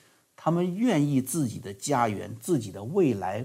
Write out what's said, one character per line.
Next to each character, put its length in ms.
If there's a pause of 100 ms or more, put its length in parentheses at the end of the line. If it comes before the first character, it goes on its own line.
(360)
他 160
们 240
愿 320
意 140
自 260
己 120
的 160
家 340
园、 320
自 180
己 140
的 100
未 300
来 320